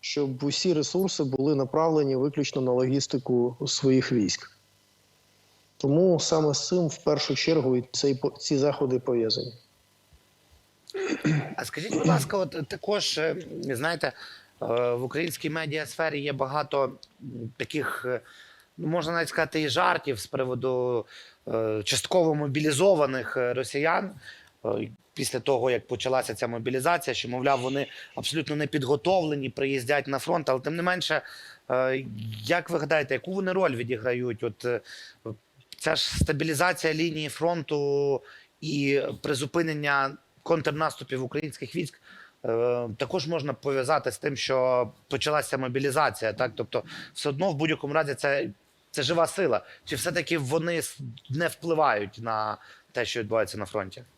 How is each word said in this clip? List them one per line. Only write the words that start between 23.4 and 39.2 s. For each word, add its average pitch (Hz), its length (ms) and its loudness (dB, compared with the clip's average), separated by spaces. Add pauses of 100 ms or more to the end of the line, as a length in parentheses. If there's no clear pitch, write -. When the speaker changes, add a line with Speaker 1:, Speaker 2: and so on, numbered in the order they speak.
Speaker 2:
росіян, 156 580 0 (540)
е, 110 240 -2 (240)
після 127 260 -4
того, 127 320 2
як 117 160 -2
почалася 123 460 0
ця 120 140 -4
мобілізація, 127 680 0
що, 120 160 -6
мовляв, 127 300 2
вони 135 280 -2 (280)
абсолютно 147 400 -4
не 151 120 -2
підготовлені, 147 840 0
приїздять 135 580 0
на 135 120 -2
фронт, 165 300 0
але 131 100 2
тим 151 160 -4
не 170 80 -4
менше, 175 380 0 (500)
е, 131 340 0 (380)
як 170 260 0
ви 170 100 0
гадаєте, 147 340 2
яку 170 200 -4
вони 190 180 -2
роль 180 240 2
відіграють? 123 680 -2
От, 117 220 -4
е, 120 160 0 (960)
ця 156 160 2
ж - 220 -2
стабілізація 160 760 2
лінії 156 360 -2
фронту 143 920 0 (400)
і 143 400 2 (220)